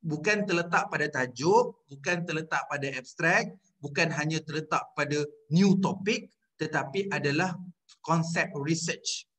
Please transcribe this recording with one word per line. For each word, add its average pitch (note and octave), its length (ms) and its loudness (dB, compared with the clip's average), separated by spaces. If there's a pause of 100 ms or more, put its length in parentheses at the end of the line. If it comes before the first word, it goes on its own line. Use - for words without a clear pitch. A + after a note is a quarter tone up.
Bukan E3 400 0
terletak E3+ 400 0
pada D3+ 240 -2
tajuk, D3 800 2
bukan E3+ 320 -4
terletak D#3+ 480 -4
pada C#3 240 -4
abstract, E3+ 640 0 (240)
bukan C#3+ 320 0
hanya D3+ 240 0
terletak D3+ 560 -4
pada D3 240 0 (320)
new F#3 320 8
topic, G#3+ 480 -2 (320)
tetapi D3+ 480 -2
adalah D3 480 0 (480)
konsep E3 480 2
research. D#3+ 720 -4 (120)